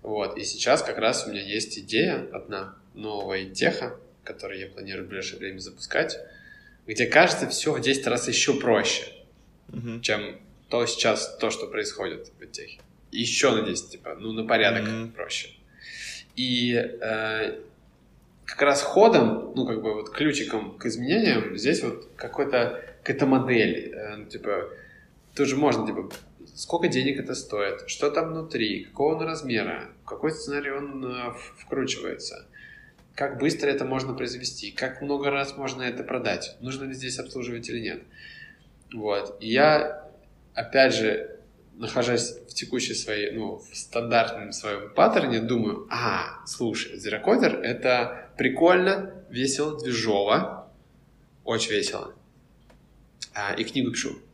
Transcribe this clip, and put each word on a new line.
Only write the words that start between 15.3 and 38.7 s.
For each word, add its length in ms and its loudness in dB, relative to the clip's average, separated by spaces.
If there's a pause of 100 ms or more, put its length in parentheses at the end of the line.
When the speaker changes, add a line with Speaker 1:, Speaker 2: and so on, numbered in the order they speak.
Speaker 1:
И, 380 2
э, 880 -2 (840)
как 160 0
раз 200 6
ходом, 720 8
ну, 100 0
как 160 -2
бы 120 0
вот 160 -6
ключиком 680 -2
к 80 -6
изменениям 720 2
здесь 240 2
вот 340 -6
какой-то, 680 0 (200)
какая-то 240 2
модель, 680 4
э, 220 -10
ну, 100 -16
типа, 440 -6 (640)
тоже 220 2
можно, 300 4
типа, 240 -6 (460)
сколько 320 0
денег 320 0
это 140 -6
стоит, 560 -4
что 200 0
там 220 0
внутри, 520 -4
какого 320 0
он 60 -4
размера, 680 -4 (140)
в 40 -14
какой 240 -2
сценарий 400 -4
он, 320 -8
э, 280 -6
в-, 300 -16
вкручивается, 840 -4 (680)
как 260 -2
быстро 300 2
это 160 0
можно 280 -2
произвести, 580 -6
как 300 -6
много 280 0
раз 260 -2
можно 280 -6
это 200 -4
продать, 560 -4
нужно 260 -6
ли 80 -8
здесь 260 -8
обслуживать 500 -8
или 100 -6
нет. 220 -8 (920)